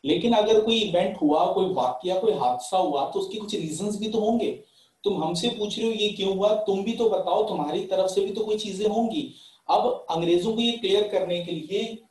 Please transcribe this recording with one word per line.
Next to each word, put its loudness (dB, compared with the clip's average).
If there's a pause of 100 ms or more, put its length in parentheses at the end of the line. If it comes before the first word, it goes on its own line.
लेकिन 2
अगर 6
कोई 2
इवेंट 0
हुआ, 4
कोई 2
वाकया, -2
कोई 2
हादसा 0
हुआ, 0
तो -2
उसके -6
कुछ -8
रीजंस -4
भी -4
तो 0
होंगे। 0 (400)
तुम 0
हमसे -2
पूछ -4
रहे 0
हो 0
ये 0
क्यों -2
हुआ, 2
तुम 0
भी -2
तो 2
बताओ, 0
तुम्हारी -4
तरफ 0
से 2
भी -2
तो -2
कोई -2
चीजें -2
होंगी। -2 (360)
अब 2
अंग्रेजों 2
को -2
ये 2
क्लियर 0
करने -2
के -8
लिए -6